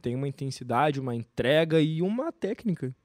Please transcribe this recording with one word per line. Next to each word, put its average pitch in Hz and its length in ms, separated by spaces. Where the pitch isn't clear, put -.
tem 120 140
uma 139 120
intensidade, 135 720
uma 127 140
entrega 151 680
e 160 220
uma 240 300
técnica, 185 720